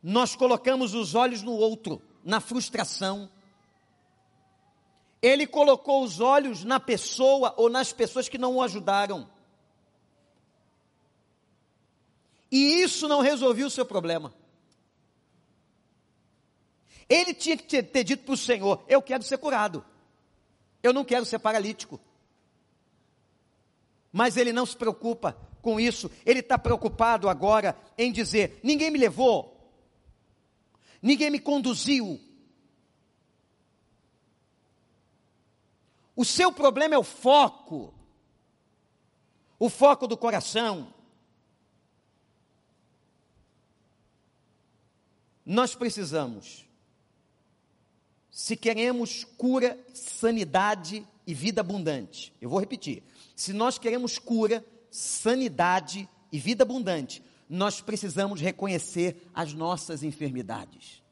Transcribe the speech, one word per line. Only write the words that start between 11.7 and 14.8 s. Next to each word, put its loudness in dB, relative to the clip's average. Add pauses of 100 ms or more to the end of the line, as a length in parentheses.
E 6
isso -2
não 4
resolvia 2
o -6
seu -4
problema. -4 (2750)